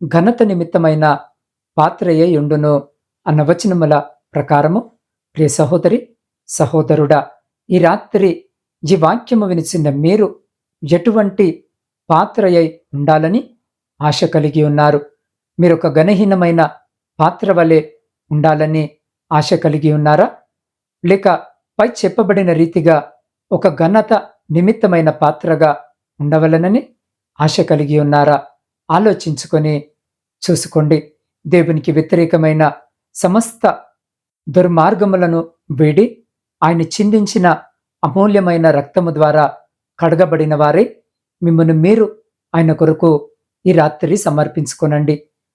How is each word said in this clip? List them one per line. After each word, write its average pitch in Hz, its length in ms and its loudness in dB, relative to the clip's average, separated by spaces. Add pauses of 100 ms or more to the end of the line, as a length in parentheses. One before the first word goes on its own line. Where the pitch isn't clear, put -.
ఘనత 196 380 0
నిమిత్తమైన 165 760 0 (600)
పాత్రయే 165 480 0
యుండును" 151 600 0 (380)
అన్న 151 160 0
వచనముల 165 600 0 (320)
ప్రకారము, 156 560 -2 (460)
ప్రియ 156 120 0
సహోదరి, 170 600 0 (380)
సహోదరుడా, 151 840 0 (400)
ఈ 180 80 0
రాత్రి 185 640 0 (460)
ఈ 190 60 4
వాక్యము 208 500 -2
వినిచిన 170 440 -2
మీరు 170 500 0 (520)
ఎటువంటి 196 720 0 (460)
పాత్రయై 170 680 0 (140)
ఉండాలని 156 640 -2 (460)
ఆశ 151 220 -2
కలిగి 151 380 0
ఉన్నారు? 147 440 0 (540)
మీరు 170 140 4
ఒక 165 120 -2
ఘనహీనమైన 170 840 2 (500)
పాత్ర 175 320 -2
వలె 165 380 2 (400)
ఉండాలని 156 600 -2 (420)
ఆశ 151 220 0
కలిగి 151 380 0
ఉన్నారా? 151 440 0 (680)
లేక 196 240 0 (520)
పై 226 80 2
చెప్పబడిన 196 640 -2
రీతిగా 160 600 0 (400)
ఒక 180 160 0
ఘనత 190 440 0 (380)
నిమిత్తమైన 175 600 0
పాత్రగా 156 720 -2 (360)
ఉండవలనని 160 680 0 (520)
ఆశ 156 200 0
కలిగి 151 400 0
ఉన్నారా? 147 460 0 (440)
ఆలోచించుకొని 156 1000 -2 (640)
చూసుకోండి. 156 600 -2 (340)
దేవునికి 160 460 0
వ్యతిరేకమైన 156 800 0 (420)
సమస్త 208 640 -2 (680)
దుర్మార్గములను 175 1040 0 (200)
వీడి, 156 520 0 (400)
ఆయన 165 180 0
చిందించిన 202 800 0 (420)
అమూల్యమైన 180 640 2
రక్తము 156 400 -2
ద్వారా 151 420 2 (460)
కడగబడిన 160 560 0
వారే 151 480 0 (400)
మిమ్మను 165 320 2
మీరు 202 420 2 (380)
ఆయన 160 180 2
కొరకు 156 580 0 (360)
ఈ 185 60 4
రాత్రి 156 440 0
సమర్పించుకొనండి. 147 1120 -4 (260)